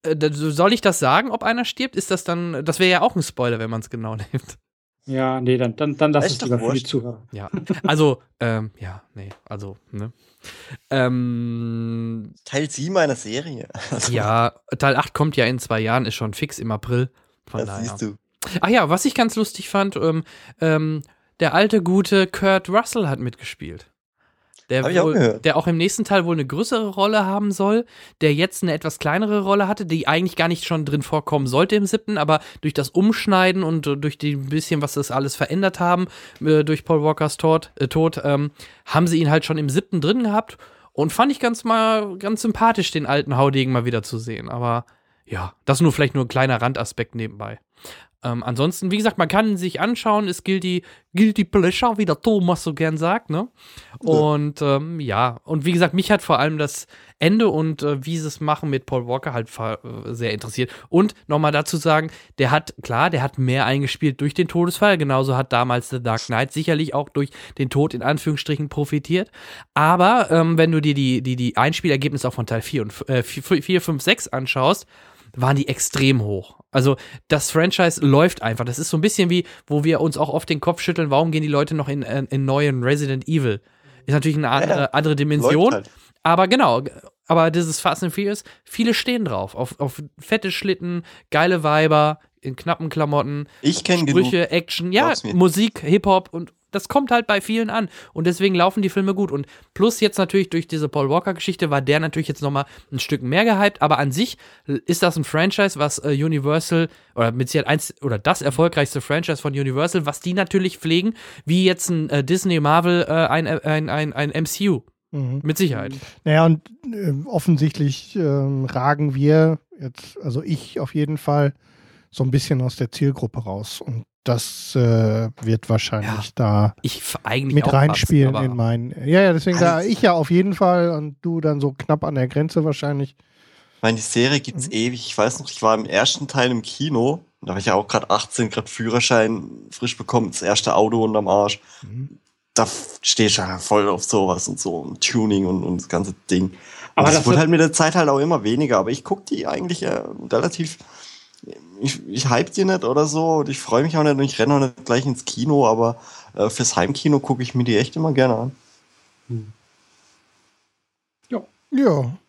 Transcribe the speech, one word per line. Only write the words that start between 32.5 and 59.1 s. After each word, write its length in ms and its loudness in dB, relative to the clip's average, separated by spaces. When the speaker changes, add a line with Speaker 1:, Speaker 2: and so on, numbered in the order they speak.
Speaker 1:
durch 120 -2
das 160 -2
Umschneiden 720 2
und, 240 -2
äh, 100 -2
durch 200 -4
die 200 -4
bisschen, 440 -2
was 120 -4
das 180 -4
alles 240 -2
verändert 460 -2
haben, 260 2
äh, 220 4
durch 220 -2
Paul 180 2
Walkers 340 0
Tod, 380 0
äh, 140 -2
Tod, 340 0
ähm, 280 0
haben 220 2
sie 120 2
ihn 100 2
halt 140 4
schon 140 -4
im 120 -2
siebten 300 -2
drin 240 0
gehabt 340 -2
und 180 0
fand 200 2
ich 100 -4
ganz 240 -2
mal, 520 0
ganz 240 -4
sympathisch, 500 2
den 140 -2
alten 300 0
Haudegen 380 2
mal 120 0
wieder 160 -2
zu 160 -10
sehen. 320 -10
Aber 360 -4
ja, 280 -10
das 160 2
nur 100 6
vielleicht 240 0
nur 100 0
ein 40 -12
kleiner 320 0
Randaspekt 540 -6
nebenbei. 440 -10
Ähm, 160 -4
ansonsten, 480 -2
wie 60 0
gesagt, 220 0
man 100 2
kann 300 2
sich 240 -4
anschauen, 480 0
ist 160 -8
Guilty, 380 -2
Guilty 300 4
Pleasure, 540 2
wie 80 2
der 160 -2
Thomas 420 2
so 100 -4
gern 220 -2
sagt, 340 -2
ne? 200 -4
Speaker 3:
Ja. 80 -2
Speaker 1:
Und, 520 2
ähm, 400 0
ja, 420 0
und 220 -4
wie 80 2
gesagt, 200 2
mich 160 0
hat 120 4
vor 180 0
allem 180 0
das 300 -6
Ende 300 4
und, 340 -2
äh, 220 -2
wie 120 -4
sie 80 -6
es 140 -10
machen 300 -2
mit 160 -2
Paul 240 -4
Walker 240 -4